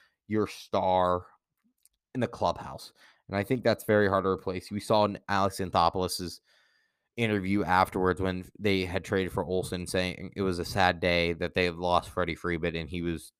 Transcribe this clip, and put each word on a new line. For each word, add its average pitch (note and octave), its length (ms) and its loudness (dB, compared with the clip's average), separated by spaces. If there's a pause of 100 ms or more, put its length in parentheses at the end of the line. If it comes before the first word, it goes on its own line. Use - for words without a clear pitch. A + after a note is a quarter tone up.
(280)
your G#2+ 180 0
star F#2 800 2 (880)
in B2+ 80 -2
the A2 60 0
clubhouse. - 640 -4 (340)
And - 80 -6
I G2+ 80 0
think B2 200 -2
that's A2 220 0
very G#2 220 6
hard F#2+ 180 2
to F#2+ 40 2
replace. F#2+ 400 -4
We G#2 100 -4
saw G#2+ 260 2
in G#2 120 -2 (120)
Alex G2 280 0
Anthopoulos' F2+ 840 0 (760)
interview G2+ 440 2
afterwards F#2 580 2
when F#2 240 -2 (120)
they F#2+ 280 2
had F2 180 -4
traded F#2+ 280 -2
for F2+ 140 -2
Olsen, F2+ 400 -4
saying F2+ 500 -4
it G2+ 60 -4
was F#2 160 0
a E2+ 80 -4
sad F2+ 340 2
day F2 340 2
that E2 200 -6
they F#2 120 2
had F2 100 -2
lost F2 340 0
Freddie E2+ 240 -4
Freeman, E2 420 -4
and D#2+ 140 -8
he F2 120 -6
was E2+ 380 -6